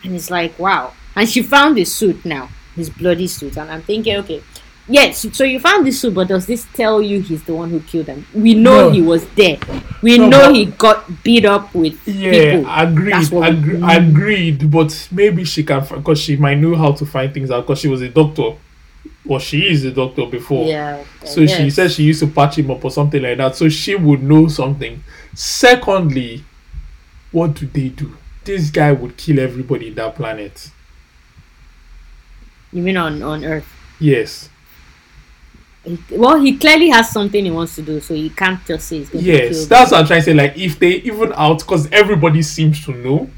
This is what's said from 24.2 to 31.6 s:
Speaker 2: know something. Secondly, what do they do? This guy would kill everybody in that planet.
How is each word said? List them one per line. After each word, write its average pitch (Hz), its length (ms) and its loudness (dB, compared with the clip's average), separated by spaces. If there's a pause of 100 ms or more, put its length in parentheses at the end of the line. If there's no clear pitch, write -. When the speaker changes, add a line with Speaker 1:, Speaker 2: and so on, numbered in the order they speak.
Speaker 2:
know 156 280 4
something. 139 520 -6 (320)
Secondly, 160 1080 0 (880)
what 165 240 -2
do 151 180 -10
they 131 160 -4
do? - 280 -14 (260)
This 190 260 -4
guy 147 220 0
would 123 260 -4
kill 147 220 -2
everybody 123 480 -6
in 107 80 -16
that 110 200 -10
planet. 107 540 -12 (2000)